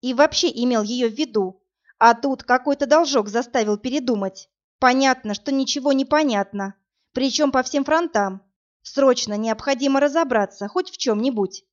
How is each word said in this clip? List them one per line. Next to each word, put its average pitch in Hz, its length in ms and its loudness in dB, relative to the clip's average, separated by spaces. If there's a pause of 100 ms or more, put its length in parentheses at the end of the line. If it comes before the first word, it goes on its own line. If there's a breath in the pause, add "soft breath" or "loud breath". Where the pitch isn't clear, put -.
И 254 120 -4
вообще 302 360 2
имел 233 340 0
её 240 260 -2
в 214 40 -6
виду. 214 500 -4 (340 soft breath)
А 233 160 8
тут 262 300 -2
какой-то 277 420 0
должок 269 440 2
заставил 214 480 -2
передумать. 240 720 -4 (300)
Понятно, 254 540 2
что - 180 -6
ничего 269 420 0
не 269 120 0
понятно. 208 680 -2 (380)
Причём 269 380 0
по 262 120 0
всем 277 220 -4
фронтам. 233 560 -2 (400)
Срочно 247 560 0
необходимо 262 600 -2
разобраться 262 680 -2
хоть 359 220 -4
в - 80 -20
чём-нибудь. 214 760 -2